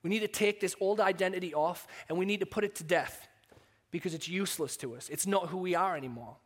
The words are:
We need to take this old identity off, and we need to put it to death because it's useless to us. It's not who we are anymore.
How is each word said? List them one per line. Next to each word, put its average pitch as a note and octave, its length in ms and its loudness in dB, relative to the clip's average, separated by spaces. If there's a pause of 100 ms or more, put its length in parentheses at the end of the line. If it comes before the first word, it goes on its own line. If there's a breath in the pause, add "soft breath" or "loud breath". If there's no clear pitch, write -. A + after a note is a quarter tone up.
We E3 80 -2
need G#3+ 120 2
to G#3 60 0
take G#3 320 2
this F#3 220 0
old G3+ 180 2
identity F#3 540 2
off, D#3+ 320 2 (240 loud breath)
and E3 80 0
we F#3 80 2
need G3+ 140 2
to F#3 80 0
put G#3 160 0
it G3 140 -2
to E3 60 -10
death D#3 440 0 (640 soft breath)
because E3+ 240 -4
it's D#3 120 -8
useless F3 500 -2
to A#2+ 180 -8
us. B2+ 140 -14
It's D3+ 180 -2
not F#3 220 2
who F#3 80 -4
we F3+ 180 0
are F3+ 200 2
anymore. A#2+ 500 -8